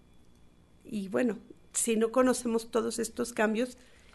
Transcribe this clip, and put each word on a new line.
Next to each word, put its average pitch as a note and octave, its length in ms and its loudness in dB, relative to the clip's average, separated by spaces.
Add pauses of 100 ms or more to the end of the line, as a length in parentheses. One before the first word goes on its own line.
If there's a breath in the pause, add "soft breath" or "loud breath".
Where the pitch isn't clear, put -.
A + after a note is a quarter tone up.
(840)
Y G3 240 -8
bueno, A#3 300 0 (340)
si - 240 0
no A3+ 140 2
conocemos B3 600 2
todos A#3 280 -2
estos A#3 340 -4
cambios, A3 460 0 (360 soft breath)